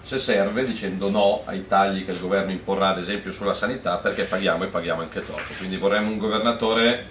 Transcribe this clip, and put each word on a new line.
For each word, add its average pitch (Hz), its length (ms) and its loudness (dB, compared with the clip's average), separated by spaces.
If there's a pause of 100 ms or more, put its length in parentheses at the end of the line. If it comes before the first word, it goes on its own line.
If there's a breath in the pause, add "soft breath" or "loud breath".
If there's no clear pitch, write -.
se 131 160 -4
serve 107 440 2
dicendo 98 460 -2
no 101 360 4
ai 95 220 -6
tagli 98 380 2
che 95 60 -6
il 87 80 -4
governo 92 320 0
imporrà 95 380 0
ad 92 100 0
esempio 92 320 -4
sulla 98 240 -2
sanità, 90 420 -2
perché 101 260 0
paghiamo 92 400 0
e 98 40 -2
paghiamo 85 340 -2
anche 82 200 -6
troppo. - 360 -8
Quindi 95 200 -6
vorremmo 104 340 2
un 104 80 -2
governatore 113 920 2